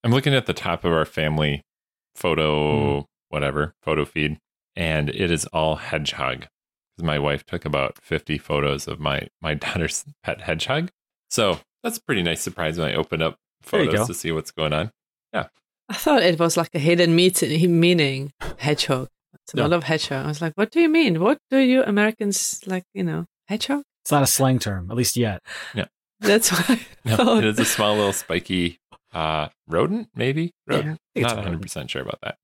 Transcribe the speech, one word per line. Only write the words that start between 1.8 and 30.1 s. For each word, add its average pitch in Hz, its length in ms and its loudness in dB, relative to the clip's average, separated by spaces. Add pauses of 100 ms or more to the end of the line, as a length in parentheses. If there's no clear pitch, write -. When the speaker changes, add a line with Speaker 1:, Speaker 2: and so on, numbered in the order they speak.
Speaker 1:
photo, 76 840 2
Speaker 2:
Hmm. - 40 -12 (240)
Speaker 1:
whatever, 73 520 -2
photo 76 240 0
feed, 76 340 -2 (360)
and 78 340 -2
it 87 220 -2
is 78 160 0
all 78 300 0
hedgehog. 67 640 -6 (560)
'Cause 82 80 -8
my 76 140 0
wife 71 260 -2
took - 200 -8
about 71 360 -2
fifty - 380 -4
photos 71 480 -2
of 71 120 -10
my, 71 280 -4 (140)
my 78 120 -4
daughter's - 500 -4 (200)
pet - 180 -6
hedgehog. 135 480 -4 (400)
So 101 300 0 (240)
that's 226 140 -6
a - 60 -12
pretty 101 200 0
nice 82 180 -2
surprise 85 380 -4
when 78 100 0
I 52 60 -4
open 80 260 -2
up 80 160 -2 (320)
Speaker 2:
There - 120 2
you 147 100 2
Speaker 1:
photos 104 100 0
Speaker 2:
go. 120 60 0
Speaker 1:
to 104 80 -8
see - 160 -6
what's 78 200 -4
going 78 220 -2
on. 82 180 -2 (420)
Yeah. - 140 -4 (420)
Speaker 3:
I 214 40 -8
thought 269 300 2
it 170 160 2
was, 165 180 2
like, 170 160 -2
a 170 60 -2
hidden 170 360 4
meet-, 180 260 4 (280)
meaning, 156 640 2 (260)
hedgehog. 143 520 -2 (340)
It's - 100 -20
a 151 40 -2
Speaker 2:
No. 123 100 2
Speaker 3:
lot 165 60 4
of 170 100 0
hedgehog. 139 420 -2
I - 20 -2
was 151 140 -4
like, 165 140 -4
"What 214 160 0
do 330 100 2
you 330 80 6
mean? 285 320 4
What 247 160 4 (140)
do 269 80 4
you 262 240 6
Americans, 208 840 0
like, 185 180 -6 (100)
you 196 100 -4
know, 165 220 -2 (220)
hedgehog?" 269 360 -4 (200)
Speaker 2:
It's - 80 -4
not 143 120 4
a 131 40 2
slang 131 320 2
term, 95 320 -6
at 117 60 -4
least 123 180 0
yet. 107 260 -2 (340)
Speaker 1:
Yeah. 98 100 -2 (340)
Speaker 3:
That's 208 320 4
<laughs> - 0 -
what 175 200 0
I 233 80 4 (260)
Speaker 1:
No, 113 120 2
Speaker 3:
thought. 233 260 4
Speaker 1:
it - 20 2
is 107 140 2
a 113 60 2
small 104 300 2
little 104 180 2
spiky, 87 680 -2 (340)
uh, 78 360 -2 (180)
rodent, 156 480 0